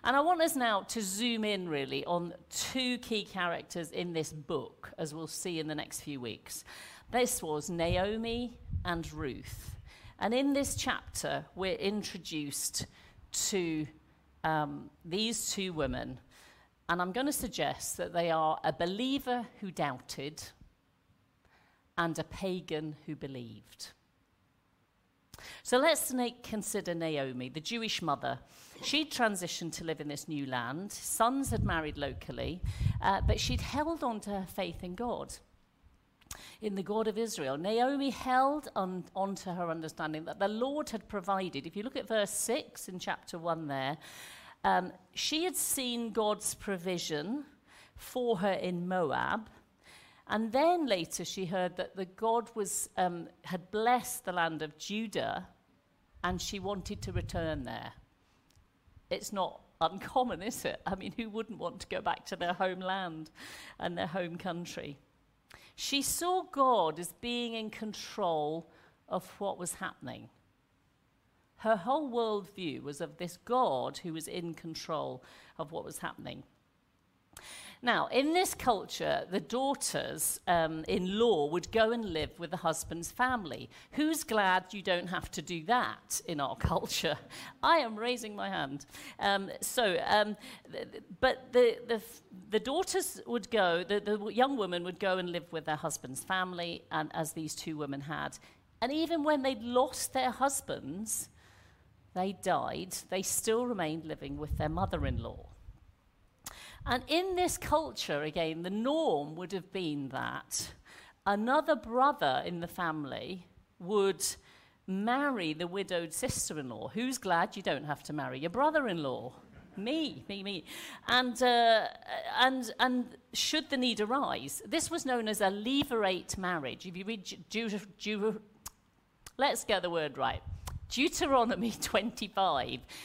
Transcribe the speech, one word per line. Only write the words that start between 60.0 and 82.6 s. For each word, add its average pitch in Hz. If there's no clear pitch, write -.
is 240
it? -
I 185
mean, 190
who 226
wouldn't 220
want 175
to -
go 185
back -
to 190
their 175
homeland 185
and 175
their -
home 175
country? 170
She 277
saw 359
God 214
as 175
being 240
in 214
control 165
of 180
what 196
was 175
happening. 139
Her 226
whole 254
worldview 202
was 143
of 156
this 175
God 147
who 165
was 160
in 170
control 147
of 156
what 165
was -
happening. -
Now, 226
in 285
this 370
culture, 151
the 185
daughters, 233
um, 160
in 185
law 208
would 165
go 220
and 220
live 151
with 170
the 180
husband's 165